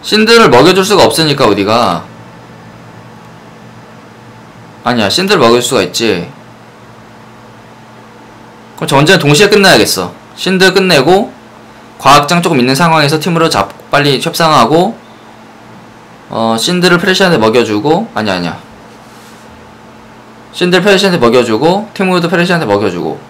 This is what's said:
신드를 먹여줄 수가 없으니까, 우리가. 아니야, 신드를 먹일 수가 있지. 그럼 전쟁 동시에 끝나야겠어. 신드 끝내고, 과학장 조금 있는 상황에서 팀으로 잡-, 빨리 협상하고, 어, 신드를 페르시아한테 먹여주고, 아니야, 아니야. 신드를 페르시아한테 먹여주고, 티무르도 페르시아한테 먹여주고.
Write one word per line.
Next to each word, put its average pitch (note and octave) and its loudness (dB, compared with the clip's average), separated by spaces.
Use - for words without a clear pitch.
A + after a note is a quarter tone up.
신드를 A3 2
먹여줄 E3+ 4
수가 F#3+ 2
없으니까, D3 0
우리가. G2+ 0
아니야, A#2 -2
신드를 F#3+ -2
먹일 A#2+ 4
수가 A#2 -2
있지. F2+ -4
그럼 - -10
전쟁 D3+ 2
동시에 D3 2
끝나야겠어. C3 0
신드 F#3 0
끝내고, F#3 0
과학장 D3 2
조금 D#3+ -2
있는 B2 0
상황에서 D#3 0
팀으로 E3 -2
잡-, - -6
빨리 C#3+ 0
협상하고, D#3 0
어, A2+ -2
신드를 F3 0
페르시아한테 F#3 0
먹여주고, A#2 0
아니야, G#2+ -4
아니야. F2 -8
신드를 F3+ 0
페르시아한테 F#3+ 0
먹여주고, B2 0
티무르도 F3+ -2
페르시아한테 F3 -2
먹여주고. F#2 -4